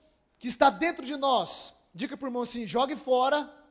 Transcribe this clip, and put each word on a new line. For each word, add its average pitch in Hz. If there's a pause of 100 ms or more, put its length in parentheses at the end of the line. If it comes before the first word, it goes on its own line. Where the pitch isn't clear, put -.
(380)
que -
está 277
dentro 302
de 277
nós, 262 (180)
diga 240
pro 269
irmão: 247
assim: 233
"Jogue 247
fora 262 (200)